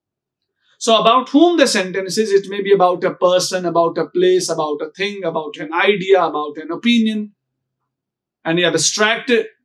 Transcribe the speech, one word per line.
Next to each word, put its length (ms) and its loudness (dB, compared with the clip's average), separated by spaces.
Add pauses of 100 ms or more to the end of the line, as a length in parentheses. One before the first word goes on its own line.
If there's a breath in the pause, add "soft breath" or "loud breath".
(760)
So 220 2
about 300 2
whom 260 4
the 100 4
sentence 520 -4
is, 120 0
it 200 0
may 120 -6
be 120 2
about 320 2
a 80 -2
person, 520 0
about 320 0
a 120 -4
place, 400 0
about 320 -4
a 100 -10
thing, 320 -8
about 320 -6
an 180 -12
idea, 480 2
about 360 -4
an 160 -12
opinion, 640 -2 (1120)
any 200 0
abstract 680 -2 (340)